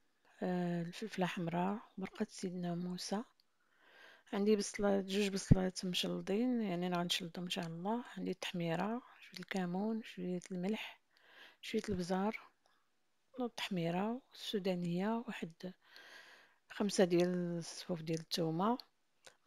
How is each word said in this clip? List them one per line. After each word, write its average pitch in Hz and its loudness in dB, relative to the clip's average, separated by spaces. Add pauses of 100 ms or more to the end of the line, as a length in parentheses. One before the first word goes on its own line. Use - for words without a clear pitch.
(420)
آه، 175 0
الفلفله 180 -2
حمراء، 175 0 (200)
ورقه 190 -4
سيدنا 175 -4
موسى. 180 -2 (1080)
عندي 208 6
بصلات، 202 2
جوج 196 2
بصلات 190 4
مشلضين، 190 0
يعني 180 0
راه 175 2
نشلضهم 175 -4
ان 180 -6
شاء 175 -2
الله. 190 -2 (120)
عندي 185 -2
التحميره، 185 -2 (180)
شويه - -16
الكمون، 190 -2
شويه 180 -6 (120)
الملح، 190 -4 (600)
شويه 220 -2
البزار 190 0 (1000)
والتحميره 202 0 (120)
السودانيه، 185 0
واحد 185 -8 (1000)
خمسه 208 4
ديال 175 4
الصفوف 165 -6
ديال 160 -2
الثومه، 175 0 (680)